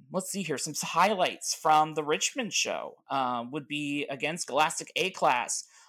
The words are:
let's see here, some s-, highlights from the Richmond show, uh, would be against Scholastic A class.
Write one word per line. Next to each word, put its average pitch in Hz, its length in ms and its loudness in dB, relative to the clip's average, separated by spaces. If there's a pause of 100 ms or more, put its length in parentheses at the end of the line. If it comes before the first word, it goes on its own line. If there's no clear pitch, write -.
(120)
let's 185 180 -4
see 190 140 -4
here, 151 140 -2
some 156 140 -6
s-, 147 100 -6
highlights 170 720 2
from 156 380 4
the 151 100 -2
Richmond 190 480 -2
show, - 440 -2 (140)
uh, 123 400 0
would 143 200 -8
be 143 400 -2
against 143 340 -4
Scholastic 156 540 0
A 185 140 0
class. 127 520 2 (260)